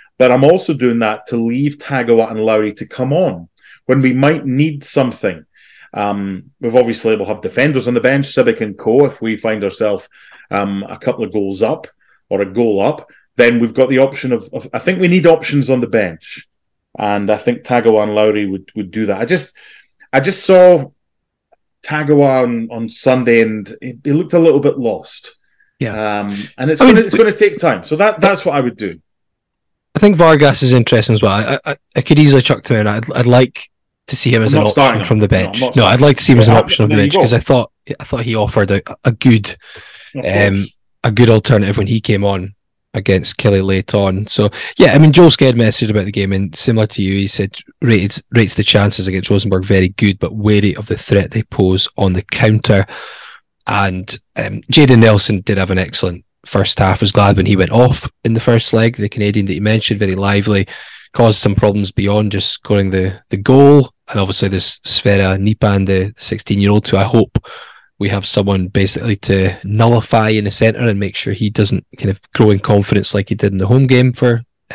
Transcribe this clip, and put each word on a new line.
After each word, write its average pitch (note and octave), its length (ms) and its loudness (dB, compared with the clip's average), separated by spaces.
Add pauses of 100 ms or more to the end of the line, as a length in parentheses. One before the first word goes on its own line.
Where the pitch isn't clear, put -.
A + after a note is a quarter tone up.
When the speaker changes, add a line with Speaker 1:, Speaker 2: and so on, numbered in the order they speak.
(180)
Speaker 1:
But B2+ 140 4
I'm C3 120 2
also E3+ 300 2
doing B2 260 -2
that A2 280 -4
to A#2+ 100 -6
leave C3 400 -4
Tagawa A#2 540 -2
and A2 80 -8
Lowry G#2+ 340 -2
to - 140 -14
come C3 260 -6
on A2 340 -4 (380)
when C3 160 0
we C3 120 0
might C#3+ 320 0
need C#3+ 380 -4
something. A2 640 -4 (480)
Um, G2+ 640 -6
we've A#2 160 -4
obviously, A#2 400 0
we'll G#2 100 -4
have G2+ 160 -8
defenders B2+ 460 -2
on B2 80 -2
the A#2 60 -2
bench, C#3 260 0
Sibbick A#2+ 340 -2
and G#2 160 -8
co, B2+ 280 2
if - 160 -6
we A2+ 160 -6
find A2 260 -6
ourselves, G2+ 440 -6 (420)
um, G2+ 340 -6
a - 140 -16
couple A#2+ 260 -6
of F#2+ 80 -8
goals G2 320 -6
up C#3+ 240 -4 (420)
or G2 120 -4
a G2+ 120 -4
goal A2 260 0
up, B2 300 -4 (280)
then A#2+ 220 2
we've A2+ 140 -2
got C3 160 0
the C3+ 80 0
option C3+ 340 -2
of, A#2+ 220 -4
of, - 180 -14
I A#2+ 60 -6
think F3+ 220 -4
we F3+ 80 0
need F3 180 2
options D3 460 0
on B2+ 80 0
the A#2+ 80 -4
bench. - 600 -6 (480)
And G#2 360 -4
I G#2+ 60 -2
think A#2 260 -6
Tagawa A2+ 400 2
and G#2 100 -4
Lowry G#2 320 0
would, F#2+ 300 -10
would G2 160 -10
do G#2+ 160 -6
that. G2 120 -4
I A2+ 60 -6
just, D3+ 320 -4 (560)
I C3+ 60 4
just F3+ 260 -2
saw F3+ 460 6 (920)
Tagawa C#3+ 600 0
on, A#2 260 -4
on A#2 180 -10
Sunday A#2+ 540 0
and A2 400 -6
he, B2 220 -12
he D3 80 -4
looked D#3+ 220 -2
a F3+ 60 2
little D#3+ 200 4
bit - 180 -2
lost. A2 600 -10 (420)
Speaker 2:
Yeah. G#2+ 400 -6
Speaker 1:
Um, G2+ 180 -8 (220)
and C3 100 -2
it's D#3 120 0
Speaker 2:
I C4 40 6
mean, B3 100 6
Speaker 1:
gonna, A3+ 120 4
it's - 80 -6
Speaker 2:
we - 20 0
Speaker 1:
gonna A3+ 180 2
take G#3 220 0
time. A#2+ 260 -2
So - 120 -6
that, G#3 260 -2
that's F#3 240 0
what E3 80 -2
I C#3+ 80 -2
would B2 160 -6
do. F#2+ 240 -10 (960)
Speaker 2:
I - 40 -4
think G3+ 180 2
Vargas D3+ 440 4
is B2+ 120 2
interesting A#2 420 2
as G2+ 80 0
well. G#2 80 2
I, A#2 400 -4
I, C#3 60 -10 (180)
I B2 60 0
could D3 180 2
easily C#3 240 6
chuck - 260 -2
him B2 80 0
in. G#2+ 80 0
I'd, G#2+ 260 -4
I'd A#2+ 140 -2
like B2 460 2 (340)
to - 100 -8
see - 160 -2
him A2+ 120 2
as B2 100 0
Speaker 1:
I'm - 60 4
Speaker 2:
an G#2 60 2
Speaker 1:
not G#2 40 2
Speaker 2:
option - 140 2
Speaker 1:
starting A2+ 200 0
Speaker 2:
from G#2+ 160 0
the G#2+ 60 2
Speaker 1:
him. G2 60 2
No, F#2 140 0
Speaker 2:
bench. F#2+ 100 -8
Speaker 1:
I'm A#2 60 -4
not B2+ 140 -2
Speaker 2:
No, A#2 60 4
Speaker 1:
starting G2+ 120 4
Speaker 2:
I'd B2+ 120 4
like C#3+ 120 4
to - 60 0
see C#3 100 6
him A#2+ 60 6
as A2 80 4
an A2+ 60 6
Speaker 1:
Yeah, A2+ 60 6
Speaker 2:
option - 240 0
from G#2 60 2
the - 60 2
Speaker 1:
there G2+ 100 2
you - 40 0
Speaker 2:
bench D#3 60 -2
Speaker 1:
go. F#3+ 60 2
Speaker 2:
'cause A#2 120 2
I A#2 60 2
thought, B2 320 0 (280)
I - 40 -16
thought B2 180 -8
he A2+ 140 -6
offered G#2 340 -2
a, G2+ 120 -2 (220)
a A#2 80 0
good, A2 440 2 (600)
Speaker 1:
Of C3 100 -8
Speaker 2:
um, G2+ 320 0
Speaker 1:
course. G2 180 -8 (280)
Speaker 2:
a A#2 80 -2
good A2+ 180 4
alternative G#2+ 480 2
when G2+ 100 -2
he A2 140 -2
came G2+ 220 -2
on G2 320 -4 (400)
against F#2+ 420 -2
Killie G2 260 0
late F#2+ 300 -4
on. G2 320 -2
So, - 240 0 (280)
yeah, D#3 160 6
I - 40 4
mean, D#3 140 8
Joel E3+ 180 8
Sked C3+ 240 2
messaged A2 380 0
about G#2 140 -2
the G2+ 60 -8
game, G2 220 -4
and F#2+ 220 -6
similar A2 320 0
to - 160 -8
you, F#2+ 100 -2
he G2 140 -2
said G2 280 -6 (260)
rates, G2+ 500 0
rates A2+ 240 2
the G#2 80 -2
chances G2+ 440 0
against F#2 220 -4
Rosenborg F#2+ 340 0
very F#2+ 260 2
good, G2 280 -2
but - 160 -6
wary G#2 420 0
of G#2+ 120 -14
the A2 100 -6
threat - 320 -2
they A2 140 -4
pose F#2+ 440 -2 (100)
on F#2 160 0
the F#2 100 -4
counter. G#2+ 640 0 (800)
And, G2 500 -4 (180)
um, G#2 260 -8 (100)
Jayden C3 280 6
Nelson G#2+ 420 2
did G2 180 -4
have F#2 100 -4
an F#2+ 80 -2
excellent F2+ 480 -6 (220)
first - 320 -2
half. F#2+ 240 2
I - 0 -
was G2 80 0
glad G2+ 260 4
when F#2+ 80 2
he G2+ 100 0
went F#2 160 0
off B2 380 2 (140)
in A2+ 100 -2
the A2+ 60 -2
first A#2 340 0
leg, A2+ 220 2
the G#2 120 -4
Canadian G#2 380 -2
that F#2+ 80 -4
you E2 80 -8
mentioned, G#2+ 380 -2
very F#2+ 160 -2
lively, G2+ 520 0 (460)
caused A2+ 260 4
some G#2 140 0
problems G2+ 380 0
beyond G#2 400 -2
just G2 180 -4
scoring G2 400 -2
the, F#2+ 300 -4 (100)
the A2 80 -4
goal. C#3 540 6 (160)
And - 120 -6
obviously G2 300 -2
this F#2+ 340 -2
Sverre G2 540 0
Nipan, G2 480 0
the F#2+ 320 -2
sixteen-year-old, G2+ 680 0
who - 100 0
I F#2+ 60 2
hope - 340 0 (640)
we G2+ 100 -4
have G2 160 -6
someone G2 420 -2
basically G2 500 -2
to F#2+ 460 -2
nullify A2 640 0
in G#2+ 160 0
the G2+ 60 -4
centre A2 280 0
and A2 200 0
make G2+ 160 -6
sure - 180 -8
he G#2+ 160 -4
doesn't G2+ 360 -2 (120)
kind - 120 -4
of G2 100 -6 (120)
grow G#2+ 180 4
in G2+ 100 2
confidence G2+ 540 0
like G2+ 160 -2
he - 60 -4
did G2+ 160 -2
in G2 60 -4
the G2 100 -2
home C3 180 4
game B2+ 280 2
for, A#2+ 280 0 (340)